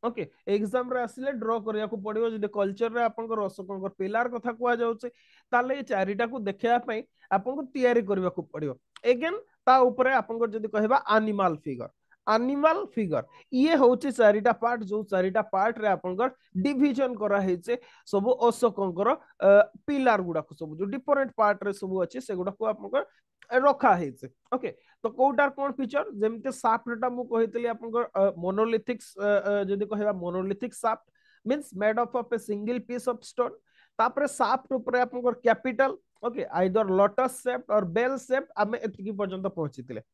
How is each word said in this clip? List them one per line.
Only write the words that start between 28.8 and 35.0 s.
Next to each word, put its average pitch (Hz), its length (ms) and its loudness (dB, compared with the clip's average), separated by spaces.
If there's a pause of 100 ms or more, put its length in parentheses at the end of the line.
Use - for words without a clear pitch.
ଅ, 202 120 -2 (200)
ଅ, 202 140 0
ଯଦି 202 220 -2
କହିବା 208 280 -2
ମୋନୋଲିଥିକ 190 600 -6
ସାଫ୍ଟ - 320 -4 (400)
ମିନ୍ସ 285 280 -2
made 208 240 0
up 240 160 -2
of 240 180 -2
a 226 80 -2
single 214 400 -4
piece 240 280 -6
of 240 140 -4
stone। - 340 -4 (440)
ତାପରେ 254 280 2
ସାଫ୍ଟ 254 460 -2
ଉପରେ 247 280 -2